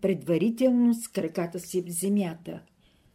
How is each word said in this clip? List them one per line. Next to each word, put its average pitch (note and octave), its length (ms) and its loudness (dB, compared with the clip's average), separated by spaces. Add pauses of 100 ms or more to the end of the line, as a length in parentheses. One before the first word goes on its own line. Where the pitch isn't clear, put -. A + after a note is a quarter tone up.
предварително A3+ 920 2
с A#3 140 -6
краката E3+ 520 -4
си F3+ 220 -4
в E3+ 80 -8
земята. F3+ 720 -4 (540)